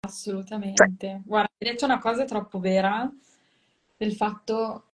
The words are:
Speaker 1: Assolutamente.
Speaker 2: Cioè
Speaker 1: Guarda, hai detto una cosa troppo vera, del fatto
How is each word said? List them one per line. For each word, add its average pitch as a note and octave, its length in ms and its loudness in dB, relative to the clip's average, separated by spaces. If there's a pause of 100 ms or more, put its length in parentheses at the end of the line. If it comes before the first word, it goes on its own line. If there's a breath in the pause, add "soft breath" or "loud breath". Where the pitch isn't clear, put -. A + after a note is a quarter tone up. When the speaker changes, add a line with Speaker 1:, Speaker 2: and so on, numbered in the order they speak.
Speaker 1:
Assolutamente. G3 840 0 (140)
Speaker 2:
Cioè G3 260 -8
Speaker 1:
Guarda, G3+ 340 2
hai A#3 120 -2
detto A#3+ 140 -2
una C4 140 4
cosa A#3 260 0
troppo G#3 340 -4
vera, F#3+ 520 2 (840 soft breath)
del G#3+ 180 -2
fatto A3 680 -2 (120)